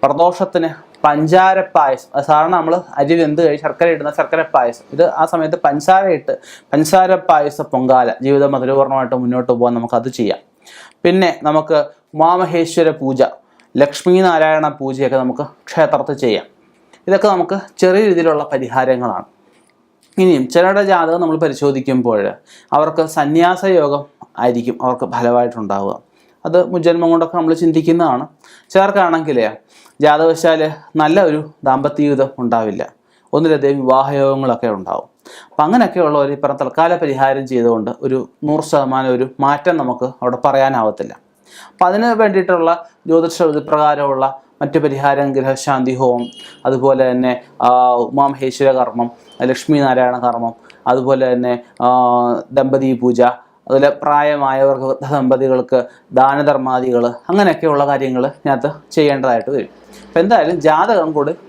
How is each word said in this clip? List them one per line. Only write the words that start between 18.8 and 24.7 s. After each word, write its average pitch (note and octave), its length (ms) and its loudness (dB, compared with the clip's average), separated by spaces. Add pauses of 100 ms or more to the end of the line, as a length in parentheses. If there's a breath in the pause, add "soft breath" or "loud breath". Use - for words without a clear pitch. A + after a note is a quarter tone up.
ഇനിയും E3 300 4
ചിലരുടെ F#3+ 360 2
ജാതകം F3 380 0
നമ്മൾ D#3+ 160 -2
പരിശോധിക്കുമ്പോൾ C3 920 -2 (420 soft breath)
അവർക്ക് D#3 320 0
സന്യാസ E3 600 0
യോഗം D3 400 0 (340)
ആയിരിക്കും A#2+ 420 -2